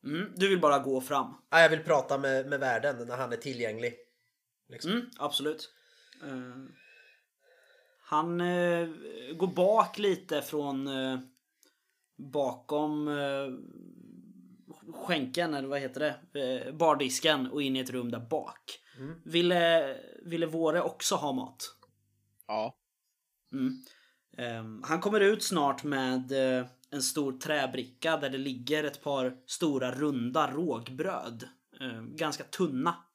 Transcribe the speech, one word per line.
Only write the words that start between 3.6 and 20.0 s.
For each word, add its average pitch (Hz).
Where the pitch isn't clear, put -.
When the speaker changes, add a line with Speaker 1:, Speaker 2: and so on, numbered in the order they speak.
Speaker 2:
Liksom. 135
Speaker 1:
Mm, 240
absolut. 147
Eh, 127
han, 170
eh, 175
går 180
bak 196
lite 170
från, 139
eh, 131
bakom, 151
eh, 139
skänken, 160
eller 135
vad 139
heter 131
det? 143
Eh, 139
bardisken 147
och 143
in 135
i 131
ett 127
rum 123
där 117
bak. -
Speaker 2:
Mm. 156
Speaker 1:
Ville, 170